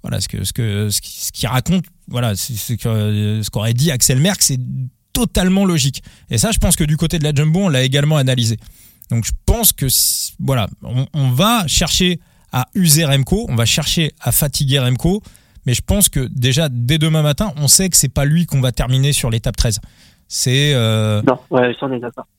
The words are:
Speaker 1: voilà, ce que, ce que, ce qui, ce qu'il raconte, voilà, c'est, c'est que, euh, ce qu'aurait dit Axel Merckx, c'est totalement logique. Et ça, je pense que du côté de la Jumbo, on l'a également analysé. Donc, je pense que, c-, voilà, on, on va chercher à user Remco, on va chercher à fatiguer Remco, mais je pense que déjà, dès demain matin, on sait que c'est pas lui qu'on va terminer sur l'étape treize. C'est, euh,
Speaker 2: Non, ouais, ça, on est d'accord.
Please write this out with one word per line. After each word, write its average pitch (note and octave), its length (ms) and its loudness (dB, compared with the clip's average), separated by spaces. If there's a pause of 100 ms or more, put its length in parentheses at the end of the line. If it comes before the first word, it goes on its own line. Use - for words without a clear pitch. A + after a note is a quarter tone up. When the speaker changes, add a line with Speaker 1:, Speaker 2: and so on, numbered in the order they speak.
Speaker 1:
voilà, G2+ 180 -4
ce - 60 -4
que, - 160 -6
ce G2 100 -6
que, G#2 380 -2
ce - 100 -2
qui, - 240 -12
ce - 60 -6
qu'il - 180 -4
raconte, D#3+ 360 0 (220)
voilà, A#2+ 280 -2
c'est, - 180 -6
c'est A2 240 -6
que, - 100 -6
euh, G#2+ 560 0
ce - 60 -6
qu'aurait A2+ 240 -2
dit C3+ 160 2
Axel B2+ 300 2
Merckx, F3+ 260 2
c'est C3 140 -2 (520)
totalement F#3+ 540 2
logique. C#3+ 380 0 (260)
Et A#2 80 -2
ça, G#3+ 140 2
je - 80 0
pense G3+ 160 4
que E3+ 80 0
du D3+ 140 0
côté E3+ 200 -2
de D3+ 60 0
la D3+ 100 0
Jumbo, D#3 280 2
on G3 80 2
l'a C3 140 2
également C#3+ 340 2
analysé. B2+ 400 0 (540)
Donc, A#2 120 0
je - 80 -4 (140)
pense A#3 260 2
que, - 160 -2
c-, - 520 -2
voilà, A#2+ 280 0 (140)
on, B2+ 320 -4
on C#3 160 2
va F#3+ 380 2
chercher F3+ 520 0 (320)
à B2+ 220 -2
user E3 320 4
Remco, C#3 440 2
on C#3 60 -2
va A#2 100 2
chercher D#3 540 0
à - 120 -2
fatiguer C#3 480 0
Remco, C3 420 0 (460)
mais B2 80 2
je - 60 -4
pense G3 280 0
que C3 260 -2
déjà, C3+ 340 2
dès B2 280 0
demain D#3 240 2
matin, D3 360 0
on D3 100 0
sait F#3+ 220 2
que - 80 -2
c'est C#3 140 -2
pas C#3 140 0
lui D#3+ 220 2
qu'on C3+ 140 0
va B2 100 0
terminer C3+ 420 0
sur C3 160 -2
l'étape A2+ 280 -2
treize. A2+ 220 -2 (480)
C'est, C#3+ 460 0
euh, A2 480 0
Speaker 2:
Non, B2+ 180 0 (120)
ouais, B2 280 2
ça, D3 60 -6
on C3 80 -4
est B2 60 -4
d'accord. A#2+ 260 -12 (140)